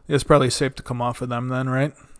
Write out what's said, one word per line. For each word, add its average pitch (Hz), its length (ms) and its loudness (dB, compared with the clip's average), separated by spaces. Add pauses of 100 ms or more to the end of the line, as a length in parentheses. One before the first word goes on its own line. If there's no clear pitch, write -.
It's 143 180 0
probably 135 260 6
safe 135 260 -2
to - 60 -16
come 120 180 -6
off 120 220 -4
of 123 80 -8
them 123 180 -4
then, 127 200 -2
right? 135 260 0 (260)